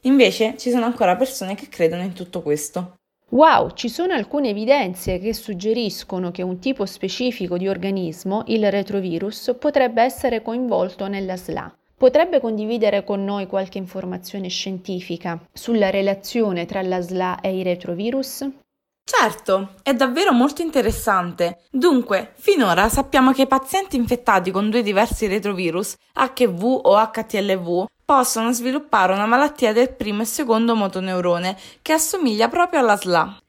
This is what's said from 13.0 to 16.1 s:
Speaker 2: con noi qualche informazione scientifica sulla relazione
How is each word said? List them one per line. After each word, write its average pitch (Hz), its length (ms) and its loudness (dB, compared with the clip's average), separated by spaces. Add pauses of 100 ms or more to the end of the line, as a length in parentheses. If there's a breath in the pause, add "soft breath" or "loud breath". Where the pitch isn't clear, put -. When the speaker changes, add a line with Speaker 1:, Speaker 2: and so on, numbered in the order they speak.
Speaker 2:
con 196 180 -4
noi 196 240 -4
qualche 190 320 -6
informazione 185 720 -10
scientifica 180 880 -8 (140)
sulla 214 360 0
relazione 196 760 -2